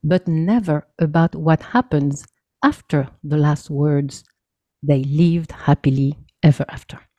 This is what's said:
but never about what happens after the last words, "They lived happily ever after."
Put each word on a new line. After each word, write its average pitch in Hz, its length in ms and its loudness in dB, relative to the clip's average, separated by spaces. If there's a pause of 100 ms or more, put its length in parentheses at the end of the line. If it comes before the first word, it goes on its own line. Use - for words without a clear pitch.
but 180 240 0
never 165 580 0 (120)
about 165 360 2
what 160 280 0
happens 143 640 -2 (360)
after 151 460 -2 (160)
the 151 140 -2
last 147 320 0
words, 143 540 -2 (580)
"They 139 220 2
lived 165 480 0
happily 139 680 0 (240)
ever - 260 4
after." - 320 -18 (180)